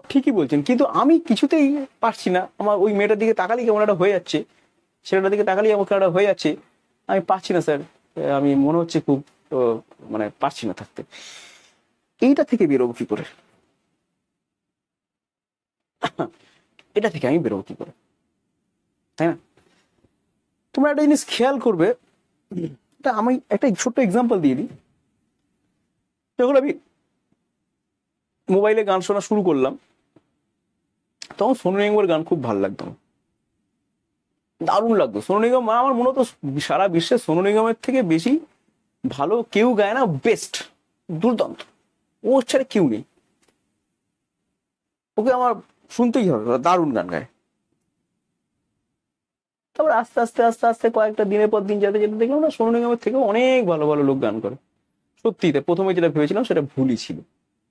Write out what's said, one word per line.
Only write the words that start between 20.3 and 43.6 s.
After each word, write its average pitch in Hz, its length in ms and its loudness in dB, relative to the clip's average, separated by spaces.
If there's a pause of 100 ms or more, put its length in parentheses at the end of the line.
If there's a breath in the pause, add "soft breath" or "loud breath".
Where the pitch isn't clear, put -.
তোমরা 285 180 2
একটা 294 120 0
জিনিস 294 240 2
খেয়াল 269 320 0
করবে, 214 360 2 (680)
এটা 160 520 -8
আমি 233 280 0 (100)
একটা 220 280 2
ছোট্ট - 200 -4
এক্সাম্পল 233 420 0
দিয়ে 139 140 2
দিই। 151 140 -6 (1700)
যখন 262 160 2
আমি 269 160 2 (1800)
মোবাইলে 214 340 2
গান 190 160 0
শোনা 202 200 -2
শুরু 208 220 -2
করলাম, 151 360 0 (1600)
তখন 262 160 2
সোনু 190 240 -2
নিগমের 208 280 2
গান 160 180 0
খুব 160 200 -2
ভালো 104 160 0
লাগতো 98 240 -4
আমার, - 120 -14 (1700)
দারুণ 208 300 0
লাগতো। 117 240 0
সোনু 196 180 -2
নিগম, 240 300 2
আমার 247 260 0
মনে 247 160 0
হতো 262 140 0 (360)
সারা 160 280 0
বিশ্বে 170 300 0
সোনু 170 240 0
নিগমের 220 400 2
থেকে 262 200 0
বেশি 185 380 0 (680)
ভালো 175 340 -2
কেউ 233 320 2
গায় 202 200 2
না, 262 120 2
বেস্ট, 202 640 -4 (400)
দুর্দান্ত, 202 520 -2 (600)
ও 254 180 2
ছাড়া 262 220 -2
কেউ 180 240 0
নেই, 110 140 -4 (2250)